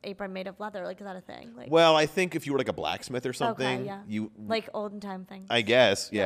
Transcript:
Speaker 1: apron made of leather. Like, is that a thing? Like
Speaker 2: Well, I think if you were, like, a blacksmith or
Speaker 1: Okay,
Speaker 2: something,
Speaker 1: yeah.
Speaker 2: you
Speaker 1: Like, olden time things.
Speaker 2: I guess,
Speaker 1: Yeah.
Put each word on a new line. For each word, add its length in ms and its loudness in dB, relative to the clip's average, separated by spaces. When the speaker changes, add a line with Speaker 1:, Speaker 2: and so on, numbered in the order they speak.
Speaker 1:
apron 300 -10
made 160 -8
of 100 -14
leather. 260 -10
Like, 160 -10
is 40 -14
that 100 -12
a 60 -14
thing? 360 -18
Like 140 -14
Speaker 2:
Well, 260 8
I 100 6
think 280 0
if 100 -4
you 80 -2
were, 60 4
like, 100 0
a 40 0
blacksmith 540 -4
or 20 0
Speaker 1:
Okay, 100 -6
Speaker 2:
something, 480 -2
Speaker 1:
yeah. 220 -10
Speaker 2:
you 280 -4
Speaker 1:
Like, 380 -4
olden 240 -8
time 260 -10
things. 260 -18
Speaker 2:
I 120 4
guess, 500 6
Speaker 1:
Yeah. 140 0